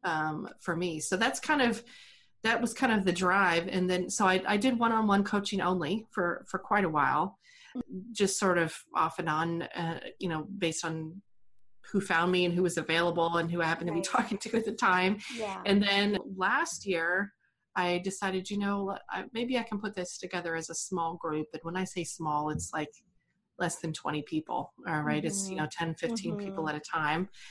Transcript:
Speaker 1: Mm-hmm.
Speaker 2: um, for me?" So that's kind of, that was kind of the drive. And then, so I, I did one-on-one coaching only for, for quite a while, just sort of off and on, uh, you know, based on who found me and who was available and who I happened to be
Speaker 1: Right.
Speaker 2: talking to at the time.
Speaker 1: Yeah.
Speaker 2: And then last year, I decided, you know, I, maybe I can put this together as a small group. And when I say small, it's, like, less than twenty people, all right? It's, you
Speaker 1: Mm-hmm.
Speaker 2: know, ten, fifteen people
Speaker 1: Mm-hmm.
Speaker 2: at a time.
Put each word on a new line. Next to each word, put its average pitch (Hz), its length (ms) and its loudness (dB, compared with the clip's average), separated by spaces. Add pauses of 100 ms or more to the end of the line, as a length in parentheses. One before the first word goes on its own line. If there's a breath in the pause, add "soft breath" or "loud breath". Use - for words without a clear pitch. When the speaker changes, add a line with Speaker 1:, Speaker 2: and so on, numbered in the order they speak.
Speaker 1:
Mm-hmm. 180 60 0
Speaker 2:
um, 156 380 -2 (100)
for 170 160 -2
me?" 170 240 -2
So 180 180 -2
that's 233 220 0
kind 285 240 2
of, 233 200 2 (600 loud breath)
that 226 180 2
was 240 140 0
kind 240 180 4
of 196 120 4
the 180 80 4
drive. 180 540 4
And 180 220 2
then, 180 220 2
so 202 160 4
I, 185 200 4
I 208 100 2
did 240 200 4
one-on-one 220 460 4
coaching 202 380 0
only 180 500 0
for, 175 360 -2
for - 120 -4
quite 196 260 2
a 165 40 2
while, 151 500 2 (720 loud breath)
just 202 260 0
sort 185 220 4
of 160 160 0 (180)
off 165 240 0
and 165 120 -4
on, 165 340 0
uh, 165 360 -6 (200)
you 185 100 -4
know, 156 140 -2
based 170 420 -4
on 160 360 -6 (680)
who 202 100 2
found 175 300 2
me 180 140 4
and 175 80 2
who 180 100 2
was 170 140 2
available 165 600 2
and 170 120 0
who 170 120 -2
I 165 40 2
happened 165 220 0
to 165 60 -2
be 170 60 2
Speaker 1:
Right. - 60 -2
Speaker 2:
talking 226 340 0
to - 180 -2
at 226 80 0
the 208 80 -4
time. 190 460 4 (160)
Speaker 1:
Yeah. 196 300 -6
Speaker 2:
And 202 160 6
then 202 360 4 (180)
last 226 500 0
year, 180 480 0 (440)
I 175 220 2
decided, 190 500 -4
you 208 80 -4
know, 202 400 -2 (120)
I, - 240 -6
maybe 240 240 -2
I 233 60 -2
can 208 160 -4
put 202 160 -6
this 180 220 -6
together 170 380 -4
as 160 140 -6
a 165 60 -10
small 165 400 -4
group. 156 380 -4
And 156 100 -10
when 170 140 -6
I 185 80 -2
say 180 180 -6
small, 151 460 -4
it's, - 240 -6
like, 151 160 -4 (680)
less 175 180 -2
than 160 140 -6
twenty 147 300 -6
people, - 500 -6 (160)
all 151 140 -2
right? 151 240 0
It's, - 240 -4
you 190 60 -6
Speaker 1:
Mm-hmm. 156 80 -2
Speaker 2:
know, 151 80 -4
ten, 165 240 -4
fifteen 202 420 -4
people 196 280 -4
Speaker 1:
Mm-hmm. 151 100 -2
Speaker 2:
at 151 60 -8
a - 100 -12
time. 160 360 0 (240 loud breath)